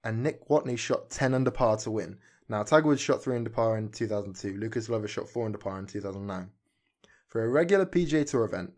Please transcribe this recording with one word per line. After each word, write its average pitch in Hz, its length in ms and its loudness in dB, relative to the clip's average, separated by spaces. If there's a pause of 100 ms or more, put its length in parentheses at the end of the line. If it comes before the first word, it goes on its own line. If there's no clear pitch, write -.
and 113 180 -2
Nick - 260 -4
Watney 127 300 2
shot - 300 -2
ten 131 240 0
under 131 180 2
par 110 280 4
to 110 120 -6
win. 98 280 -4 (320)
Now, 107 120 -2
Tiger 156 260 6
Woods 143 120 4
shot - 220 0
three 127 140 -2
under 117 120 -4
par 113 300 0
in 110 100 -4
two 110 180 -4
thousand 101 300 -4
two, 101 220 -6
Lucas 113 300 -4
Glover 110 200 -2
shot - 220 -6
four 120 160 -4
under 107 100 -4
par 95 220 -6
in 98 80 -10
two 101 160 -8
thousand 98 240 -8
nine. 92 240 -8 (800)
For 113 140 -2
a 113 60 0
regular 175 380 4
P 180 180 2
G 156 140 2
A 147 60 2
Tour 131 200 2
event 92 340 -6